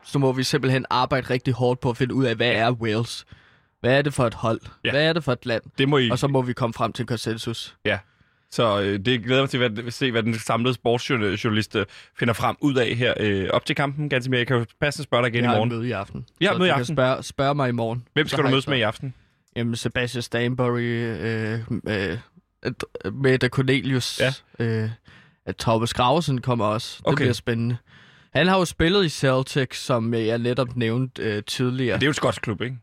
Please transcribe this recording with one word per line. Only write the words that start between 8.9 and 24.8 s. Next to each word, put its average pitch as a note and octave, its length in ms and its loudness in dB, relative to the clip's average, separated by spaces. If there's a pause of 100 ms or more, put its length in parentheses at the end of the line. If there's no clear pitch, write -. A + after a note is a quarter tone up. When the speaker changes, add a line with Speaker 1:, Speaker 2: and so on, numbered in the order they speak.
Speaker 2:
det A2+ 260 0
glæder C3 180 2
mig C3+ 80 -2
til C3+ 80 -2 (280)
at A#2 60 -8
se, C3+ 180 -2
hvad A2+ 120 2
den A2+ 160 0
samlede A#2+ 360 0
sportsjournalist, A2 1000 0
øh, G2+ 100 0 (320)
finder A#2+ 160 2
frem A#2 260 -2
ud C#3+ 140 2
af A#2 200 2
her, A#2 260 2
øh, G2 320 0
op B2+ 120 0
til D#3 120 -4
kampen. D3 320 -2
Ganske C3 220 0
mere. B2+ 80 2
Jeg A#2+ 80 0
kan B2+ 100 2
jo A#2 80 2 (160)
passende D3 240 -2
spørge A#2+ 180 2
dig B2 120 2
igen A#2+ 100 2
Speaker 1:
Jeg - 0 -
Speaker 2:
i - 40 2
Speaker 1:
har A#2 60 2
Speaker 2:
morgen. A2+ 180 2
Speaker 1:
et A#2 60 -4
møde A#2+ 100 -4
i A#2+ 40 -4
aften. G#2 340 -8 (120)
Speaker 2:
Vi D#3+ 80 0
har G3+ 60 2
Speaker 1:
Så - 20 2
Speaker 2:
et E3+ 40 -2
møde F3+ 100 2
i - 20 4
Speaker 1:
du D3+ 40 4
kan C3+ 60 2
Speaker 2:
aften. B2 160 -4
Speaker 1:
spørge, C3 260 2
spørge C#3 320 -2
mig C#3 140 0
i A#2+ 40 0
morgen. A#2 400 -4
Speaker 2:
Hvem D3+ 140 0
Speaker 1:
Så - 20 -8
Speaker 2:
skal C#3 100 -2
du D3+ 40 2
Speaker 1:
har C3+ 60 2
jeg C3 60 2
Speaker 2:
mødes C3+ 140 0
med C#3+ 100 0
i - 20 2
Speaker 1:
svar. G#2+ 80 4
Speaker 2:
aften? B2+ 260 -8 (420)
Speaker 1:
Jamen, A#2 200 -2
Sebastian B2 460 -4
Stanbury, A#2+ 580 0
øh, A2+ 800 -2 (260)
øh, G2 320 -2 (440)
at, - 220 -6 (280)
Mette C3 360 2
Cornelius, C3+ 720 0
Speaker 2:
Ja. C3 120 2 (320)
Speaker 1:
øh, A2 260 -2 (560)